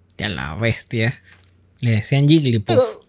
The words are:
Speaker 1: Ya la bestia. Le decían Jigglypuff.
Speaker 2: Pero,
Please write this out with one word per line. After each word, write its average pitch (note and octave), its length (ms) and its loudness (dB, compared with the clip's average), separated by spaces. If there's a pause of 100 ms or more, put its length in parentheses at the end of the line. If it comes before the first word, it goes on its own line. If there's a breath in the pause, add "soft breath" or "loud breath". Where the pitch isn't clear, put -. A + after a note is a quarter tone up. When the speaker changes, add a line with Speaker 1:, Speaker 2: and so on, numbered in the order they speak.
(180)
Speaker 1:
Ya E2+ 120 -4
la D2+ 260 -8
bestia. A2+ 640 -4 (600 soft breath)
Le A#2+ 100 0
decían C#3 360 2
Jigglypuff. C#3 400 2
Speaker 2:
Pero, - 420 0